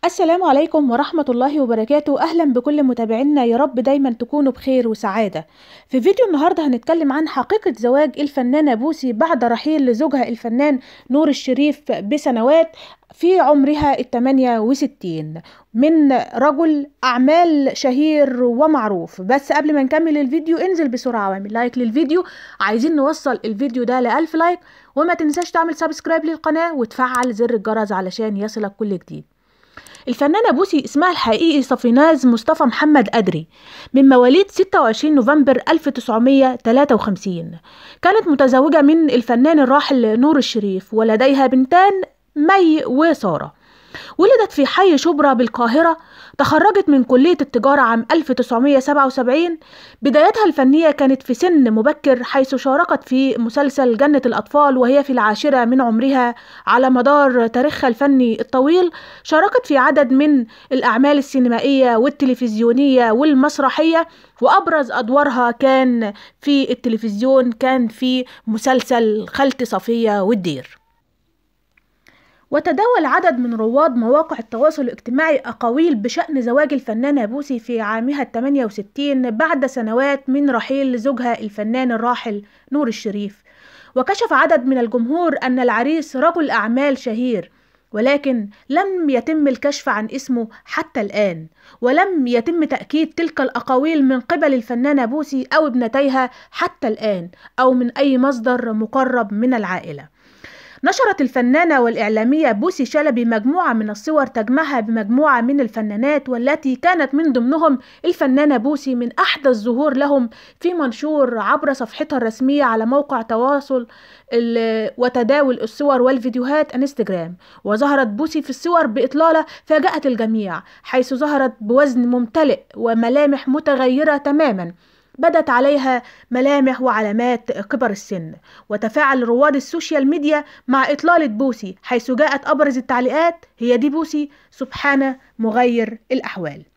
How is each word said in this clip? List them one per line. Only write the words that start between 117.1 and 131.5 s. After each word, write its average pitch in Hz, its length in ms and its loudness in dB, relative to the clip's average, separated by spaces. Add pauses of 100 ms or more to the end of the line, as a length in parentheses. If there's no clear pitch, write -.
وظهرت 262 440 0
بوسي 285 340 -4
في - 80 -12
الصور 330 380 0
بإطلالة 302 580 0 (200)
فاجأت 302 400 0
الجميع، 220 560 -4 (220)
حيث 254 300 -2
ظهرت 269 480 -2
بوزن 247 460 2
ممتلئ 247 520 0 (160)
وملامح 233 720 0
متغيرة 277 720 0
تمامًا، 277 560 -2 (440)
بدت 320 320 0
عليها 262 520 2 (300)
ملامح 262 500 0
وعلامات 233 720 -2
كبر 226 380 -4
السن. 180 440 -10 (360)
وتفاعل 254 540 -2
رواد 254 320 2
السوشيال 285 520 -4
ميديا 294 360 -2 (240)
مع 262 240 0
إطلالة 320 340 2
بوسي، 220 580 -6